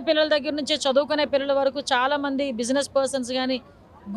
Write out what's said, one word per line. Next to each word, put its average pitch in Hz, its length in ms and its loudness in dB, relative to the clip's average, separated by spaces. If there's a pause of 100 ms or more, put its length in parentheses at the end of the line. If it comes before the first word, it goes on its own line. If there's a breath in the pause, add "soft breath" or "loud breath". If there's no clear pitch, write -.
పిల్లల 311 280 4
దగ్గర 285 240 -2
నుంచే 294 260 -2
చదువుకునే 294 480 2
పిల్లల 277 260 2
వరకు 277 200 0 (140)
చాలామంది 277 540 0 (140)
బిజినెస్ 262 360 0
పర్సన్స్ 262 420 -2
కానీ, 254 180 -2 (580)